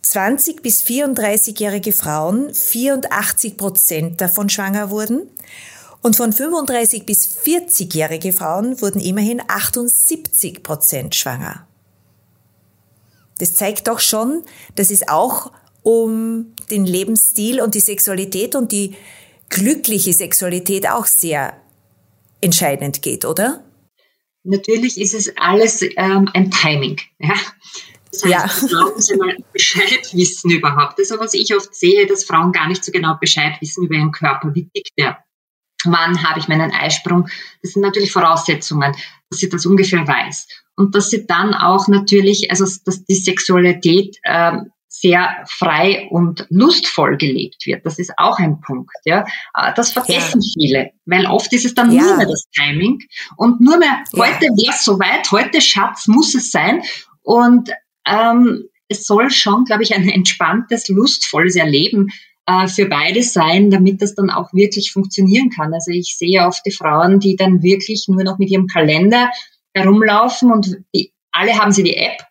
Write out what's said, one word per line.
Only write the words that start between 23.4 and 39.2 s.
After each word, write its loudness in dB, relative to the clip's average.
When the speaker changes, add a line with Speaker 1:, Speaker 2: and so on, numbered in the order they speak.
Speaker 2:
Natürlich -2
ist -2
es -6
alles, 2
ähm, 0
ein 2
Timing, -2
ja. -2
Das -8
heißt, 2
Speaker 1:
Ja. 0
Speaker 2:
die -2
Frauen 2
müssen 0
mal -2
Bescheid 0
wissen 0
überhaupt. 0
Das 0
ist, -6
was -4
ich -2
oft -4
sehe, 4
dass 0
Frauen 2
gar -2
nicht -4
so -10
genau -2
Bescheid 0
wissen -4
über -2
ihren 0
Körper. -4
Wie -4
tickt -10
der? -2
Wann 0
habe -2
ich -6
meinen 0
Eisprung? -2
Das -10
sind 0
natürlich 0
Voraussetzungen, 0